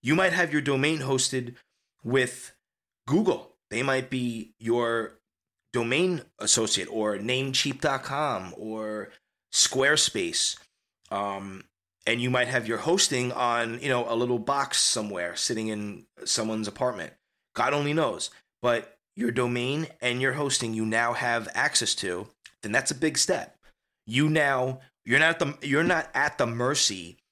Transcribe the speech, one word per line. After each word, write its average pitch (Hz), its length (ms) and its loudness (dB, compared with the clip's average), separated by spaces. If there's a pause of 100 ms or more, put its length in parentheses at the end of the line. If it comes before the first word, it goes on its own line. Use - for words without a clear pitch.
You 131 120 2
might 185 180 4
have 165 200 2
your 147 100 2
domain 139 380 2
hosted 127 540 0 (500)
with 127 500 0 (520)
Google. 170 500 2 (140)
They 113 120 -2
might 131 280 0
be 123 480 -4
your 117 600 0 (540)
domain 135 500 2 (160)
associate 107 520 0
or 107 260 -2
namecheap 131 640 -2
dot 135 220 0
com 127 540 -4
or 107 540 -8 (420)
Squarespace. - 1040 2 (520)
Um, 98 540 -6 (420)
and 120 140 0
you 123 100 0
might 123 180 2
have 123 180 -2
your 110 120 0
hosting 139 540 2
on, 117 480 -2
you 143 80 -4
know, 123 200 2
a 117 80 0
little 123 220 2
box 139 420 0
somewhere 90 560 -2
sitting 110 320 -2
in 104 380 -8 (180)
someone's 110 440 -2
apartment. 104 440 -4 (420)
God 127 200 2
only 147 180 0
knows. 143 380 -2 (320)
But 117 360 0 (180)
your 117 140 0
domain 123 580 0 (120)
and 123 200 -2
your 135 120 2
hosting 135 400 -2
you 110 140 0
now 117 260 2
have 117 420 -2
access 123 420 0
to, 95 320 -4 (340)
then 104 100 -6
that's 131 180 0
a 156 40 -2
big 139 240 0
step. - 380 -2 (500)
You 131 220 2
now, 135 520 2 (240)
you're 123 140 4
not 160 120 6
at 165 100 -2
the, 147 260 -2
you're 143 180 4
not 175 300 2
at 143 240 0
the 127 80 4
mercy 117 720 -2 (140)